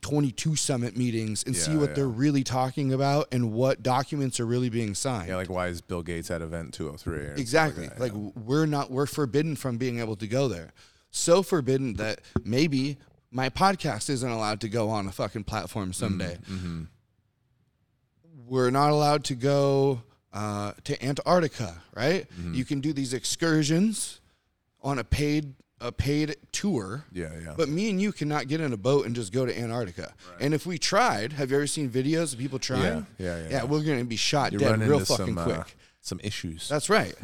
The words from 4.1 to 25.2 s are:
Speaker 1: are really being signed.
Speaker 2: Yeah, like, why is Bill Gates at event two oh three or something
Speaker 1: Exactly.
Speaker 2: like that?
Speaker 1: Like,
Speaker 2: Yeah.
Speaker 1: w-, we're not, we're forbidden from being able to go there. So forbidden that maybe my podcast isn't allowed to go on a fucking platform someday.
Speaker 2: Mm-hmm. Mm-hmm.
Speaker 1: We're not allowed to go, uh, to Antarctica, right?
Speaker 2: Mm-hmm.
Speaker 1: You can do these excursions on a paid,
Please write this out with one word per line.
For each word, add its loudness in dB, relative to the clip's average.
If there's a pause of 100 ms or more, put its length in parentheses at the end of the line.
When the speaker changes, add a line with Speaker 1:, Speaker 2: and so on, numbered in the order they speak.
Speaker 1:
are 0
really 2
being -2
signed. -2
Speaker 2:
Yeah, -2
like, -4
why 0
is -4
Bill -4
Gates -4
at -2
event -6
two -6
oh -10
three -4
or -6
something -6
Speaker 1:
Exactly. 2
Speaker 2:
like -14
that? -8
Speaker 1:
Like, -2
Speaker 2:
Yeah. -6
Speaker 1:
w-, -8
we're 2
not, -2
we're 0
forbidden 0
from -4
being -2
able -4
to -8
go 2
there. -8 (380)
So 6
forbidden 0
that -4 (240)
maybe 2 (360)
my -2
podcast 0
isn't 0
allowed -2
to -4
go 0
on -2
a -8
fucking -4
platform -4
someday. -4 (100)
Speaker 2:
Mm-hmm. -6 (120)
Mm-hmm. -6 (1600)
Speaker 1:
We're 4
not 4
allowed 4
to -2
go, 4 (300)
uh, -4 (120)
to -4
Antarctica, 0 (140)
right? 0
Speaker 2:
Mm-hmm. -8
Speaker 1:
You -2
can -4
do -2
these -4
excursions 0 (640)
on -2
a -2
paid, 0 (260)